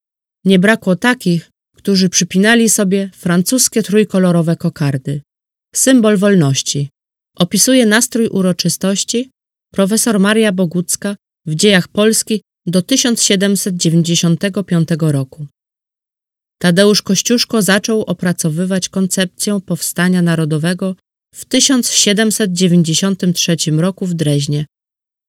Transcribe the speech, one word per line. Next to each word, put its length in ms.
Nie 140
brakło 380
takich, 540
którzy 320
przypinali 600
sobie 460
francuskie 680
trójkolorowe 760
kokardy. 640
Symbol 420
wolności. 720
Opisuje 500
nastrój 420
uroczystości 1000
profesor 480
Maria 320
Bogucka 640
w 80
Dziejach 340
Polski 520
do 160
tysiąc 400
siedemset 540
dziewięćdziesiątego 880
piątego 480
roku. 340
Tadeusz 420
Kościuszko 600
zaczął 400
opracowywać 840
koncepcję 760
powstania 560
narodowego 760
w 100
tysiąc 460
siedemset 640
dziewięćdziesiątym 800
trzecim 480
roku 260
w 80
Dreźnie, 520